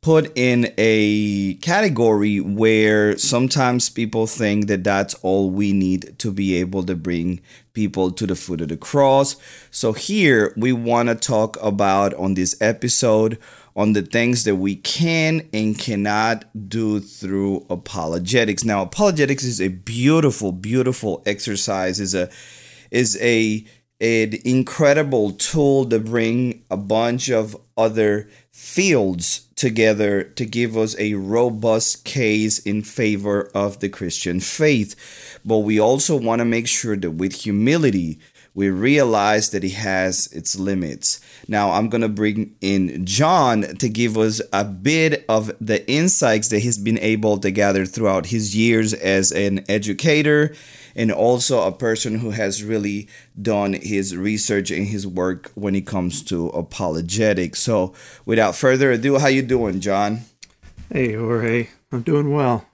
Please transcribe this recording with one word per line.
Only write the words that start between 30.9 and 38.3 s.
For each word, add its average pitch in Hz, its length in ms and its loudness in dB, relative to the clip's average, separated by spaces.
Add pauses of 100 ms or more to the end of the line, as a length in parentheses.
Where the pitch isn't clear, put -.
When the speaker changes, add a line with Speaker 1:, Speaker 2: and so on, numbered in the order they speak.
Speaker 1:
a 107 140 0
robust 110 920 0
case 107 580 2
in 104 220 -2
favor 101 720 0
of 101 260 -2
the 101 100 -2
Christian 95 500 -4
faith. - 1040 -2
But 110 140 2
we 107 200 2
also 135 380 2
want 117 220 0
to 120 80 0
make 117 200 0
sure 110 300 -2
that 92 140 -4
with 92 320 -4
humility, 104 760 0 (360)